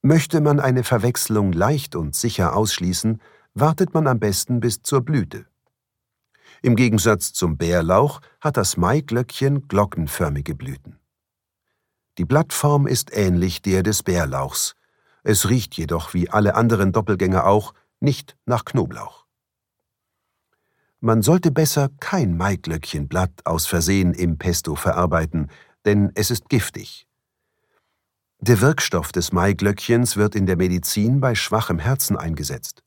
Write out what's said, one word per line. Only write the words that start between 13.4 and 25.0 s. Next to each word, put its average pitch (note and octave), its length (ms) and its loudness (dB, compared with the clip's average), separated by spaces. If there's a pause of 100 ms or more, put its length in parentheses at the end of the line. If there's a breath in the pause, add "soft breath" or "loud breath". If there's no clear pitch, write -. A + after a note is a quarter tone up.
der F#2+ 220 2
des G#2+ 180 0
Bärlauchs. C#2 760 -4 (480)
Es G2+ 260 2
riecht A#2+ 260 0
jedoch, D#2+ 380 -6
wie F2 160 0
alle G#2 260 2
anderen G#2 380 2
Doppelgänger F#2+ 520 0
auch, G#2 280 2 (260)
nicht - 460 -4
nach B2 180 0
Knoblauch. - 640 -6 (1800)
Man A2 220 2
sollte E3+ 280 4
besser C#3 380 0 (100)
kein G2+ 380 -2
Maiglöckchenblatt E2 1080 -4
aus E2 200 -2
Versehen F2+ 480 0
im E2+ 240 -2
Pesto E2 380 -4
verarbeiten, E2 720 -2 (340 loud breath)